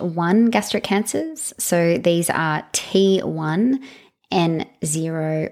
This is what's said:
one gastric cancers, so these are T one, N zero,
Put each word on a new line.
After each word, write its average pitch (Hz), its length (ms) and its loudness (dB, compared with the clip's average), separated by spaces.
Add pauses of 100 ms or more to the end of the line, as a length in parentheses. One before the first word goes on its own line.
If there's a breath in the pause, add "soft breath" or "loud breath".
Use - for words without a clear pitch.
one 175 460 2
gastric 208 360 -2
cancers, 294 760 -4
so 170 380 2
these 170 320 2
are 156 440 0
T 190 480 2
one, 160 600 0 (520 loud breath)
N 165 360 0 (160)
zero, 160 680 -2